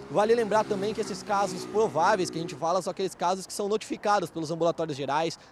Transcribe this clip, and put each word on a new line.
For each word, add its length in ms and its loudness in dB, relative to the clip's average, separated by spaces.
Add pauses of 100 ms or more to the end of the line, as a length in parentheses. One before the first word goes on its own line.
(100)
Vale 240 4
lembrar 300 4
também 280 -2
que 80 -4
esses 220 -6
casos 420 -2
prováveis 640 2
que 80 -8
a 40 -4
gente 140 -6
fala 280 0
são 80 -4
aqueles 240 -4
casos 320 0
que 60 -14
são 140 -4
notificados 640 0
pelos 220 -6
ambulatórios 460 0
gerais 420 -2 (140)